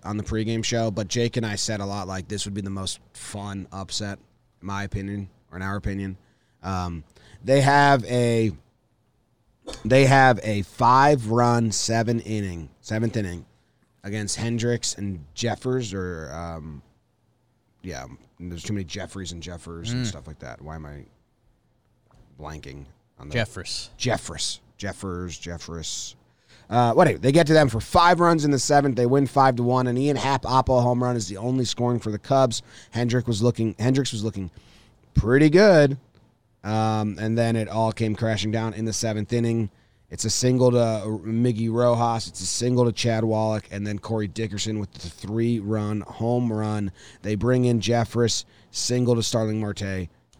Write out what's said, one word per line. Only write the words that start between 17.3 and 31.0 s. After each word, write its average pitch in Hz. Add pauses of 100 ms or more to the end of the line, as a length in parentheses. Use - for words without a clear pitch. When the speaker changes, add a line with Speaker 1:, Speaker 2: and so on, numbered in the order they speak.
Speaker 1:
yeah, 71 (340)
there's 87
too 107
many 98
Jeffries 92
and 85
Jeffers 85
and 123
Speaker 2:
Mm. -
Speaker 1:
stuff 76
like 76
that. 62
Why 76
am 76
I 73 (1300)
blanking 71 (320)
on 73
the -
Speaker 2:
Jeffers. -
Speaker 1:
Jeffers. - (180)
Jeffers, 90
Jeffers. 82 (540)
Uh, 120
whatever. 117
They 131
get 165
to 160
them 151
for 113
five 175
runs 170
in 147
the 139
seventh. 143
They 120
win 135
five 135
to 120
one. 127
An 123
Ian 139
Happ 131
Oppo 127
home 123